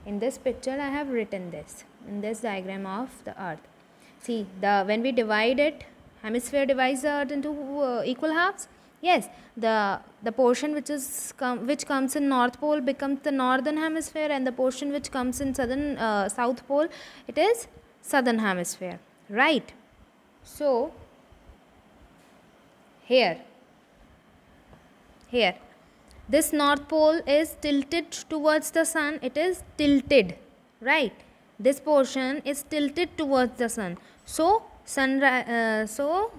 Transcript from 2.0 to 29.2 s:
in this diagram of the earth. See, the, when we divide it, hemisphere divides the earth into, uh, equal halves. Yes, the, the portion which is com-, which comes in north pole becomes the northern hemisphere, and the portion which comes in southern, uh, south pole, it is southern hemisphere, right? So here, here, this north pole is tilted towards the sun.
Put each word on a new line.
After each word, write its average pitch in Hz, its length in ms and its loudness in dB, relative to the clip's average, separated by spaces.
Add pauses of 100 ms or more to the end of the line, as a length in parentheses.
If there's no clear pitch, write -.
in 202 140 -8
this 220 180 -6
diagram 196 460 -6
of 202 240 -8 (160)
the - 140 -12
earth. 170 200 -8 (640)
See, 226 240 -6 (140)
the, 202 260 4
when 214 160 0
we 262 120 0
divide 226 460 2
it, 302 260 0 (360)
hemisphere 247 440 -2
divides 262 380 2
the 294 60 0
earth 285 220 -2
into, 294 200 -4 (280)
uh, 247 260 0
equal 285 280 -2
halves. 370 340 0 (340)
Yes, 320 280 2 (260)
the, 214 460 0 (200)
the 220 120 -4
portion 254 400 2
which 294 160 -6
is - 480 -8
com-, 247 280 -4
which 294 200 -2
comes 269 320 0
in 285 100 2
north 247 320 2
pole 302 220 0
becomes 277 400 -2
the 302 100 -2
northern 262 460 2
hemisphere, 311 520 -4
and 269 160 -2
the 269 60 -2
portion 262 400 -2
which 285 180 -6
comes 247 300 -4
in 269 160 -2
southern, 277 420 -2
uh, 208 300 0
south 247 400 -2
pole, 294 220 2 (400)
it 240 80 -8
is 427 300 2 (340)
southern 247 380 2
hemisphere, 180 600 -4 (300)
right? 254 420 0 (720)
So 285 480 -2 (2250)
here, 233 340 4 (1900)
here, 208 260 2 (720)
this 311 240 4
north 285 380 2
pole 311 360 4
is 302 360 2
tilted 294 500 0
towards 311 600 0
the 330 120 2
sun. 311 380 -2